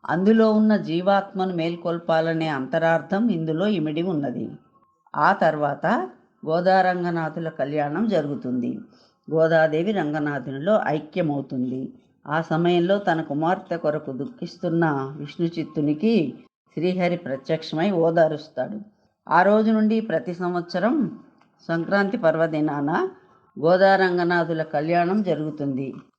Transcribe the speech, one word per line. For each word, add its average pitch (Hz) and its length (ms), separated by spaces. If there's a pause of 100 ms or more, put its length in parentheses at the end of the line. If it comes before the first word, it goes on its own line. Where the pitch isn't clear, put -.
అందులో 214 440
ఉన్న 214 240
జీవాత్మను 185 760
మేల్కొల్పాలనే 165 920
అంతరార్థం 165 800
ఇందులో 160 380
ఇమిడి 156 340
ఉన్నది. 135 480 (680)
ఆ 156 180
తర్వాత 165 760 (360)
గోదారంగనాథుల 175 1040
కళ్యాణం 147 580
జరుగుతుంది. 127 720 (540)
గోదాదేవి 160 580
రంగనాథునిలో 147 960
ఐక్యమవుతుంది. 139 1040 (340)
ఆ 156 140
సమయంలో 175 560
తన 170 240
కుమార్తె 165 560
కొరకు 151 340
దుఃఖిస్తున్న 147 1040
విష్ణుచిత్తునికి 156 1160 (400)
శ్రీహరి 175 440
ప్రత్యక్షమై 156 720
ఓదారుస్తాడు. 160 880 (500)
ఆ 170 120
రోజు 214 300
నుండి 220 300
ప్రతి 170 320
సంవత్సరం 180 840 (480)
సంక్రాంతి 190 500
పర్వదినాన 156 920 (500)
గోదారంగనాథుల 175 1040
కళ్యాణం 175 600
జరుగుతుంది. 143 680 (260)